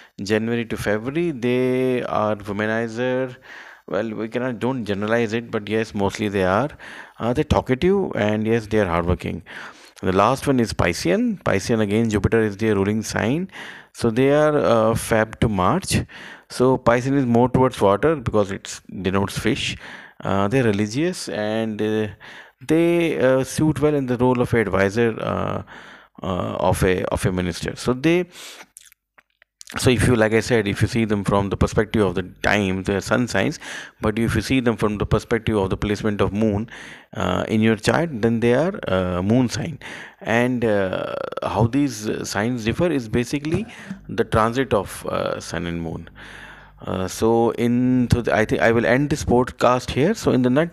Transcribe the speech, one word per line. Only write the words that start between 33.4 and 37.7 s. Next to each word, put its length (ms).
but 160
if 200
you 60
see 180
them 160
from 220
the 80
perspective 500
of 140
the 60
placement 440
of 120
moon, 360
uh, 340
in 120
your 140